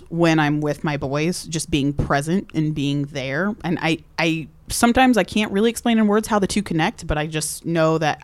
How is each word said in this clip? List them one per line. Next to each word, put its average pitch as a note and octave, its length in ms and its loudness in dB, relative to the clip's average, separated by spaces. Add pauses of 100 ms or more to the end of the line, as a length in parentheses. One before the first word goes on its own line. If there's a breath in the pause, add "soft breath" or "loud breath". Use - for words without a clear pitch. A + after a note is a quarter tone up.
when E3 300 2
I'm D3+ 220 0
with D3 220 -2
my D3 140 -2
boys, D3 480 -4
just D#3+ 260 -6
being C#3+ 220 0
present D3+ 600 -2
and D#3 220 0
being C#3+ 280 -2
there. C#3+ 600 -4
And E3 180 -2
I, D#3+ 180 0 (200)
I, D#3+ 280 0 (200)
sometimes B3 500 4
I F#3 60 4
can't G#3 280 -2
really G#3 180 2
explain A3+ 280 0
in A3 100 4
words G#3+ 200 2
how G#3+ 120 2
the F#3+ 80 2
two - 160 -2
connect, E3 440 -4
but D#3 100 -2
I D3+ 100 -2
just D#3 380 -6
know D#3+ 340 2
that D3+ 240 -2